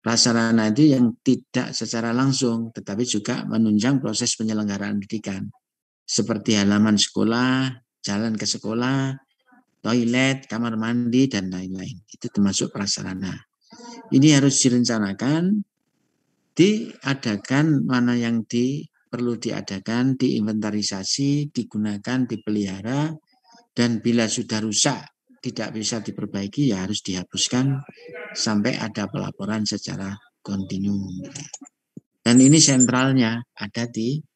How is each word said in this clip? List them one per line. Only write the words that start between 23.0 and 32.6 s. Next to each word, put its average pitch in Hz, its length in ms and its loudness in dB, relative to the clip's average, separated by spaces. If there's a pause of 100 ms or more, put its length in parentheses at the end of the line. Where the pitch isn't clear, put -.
dan 117 320 -2
bila 117 240 2
sudah 107 320 -4
rusak, 110 400 -2 (400)
tidak 110 320 -8
bisa 110 320 -6
diperbaiki, 101 720 -2
ya 92 80 -4
harus 101 160 -4
dihapuskan 123 800 -2 (560)
sampai 107 400 0
ada 104 320 -6
pelaporan 98 560 -6
secara 98 480 -6 (320)
kontinu. 98 640 -4 (1120)
Dan 120 160 4
ini 139 240 10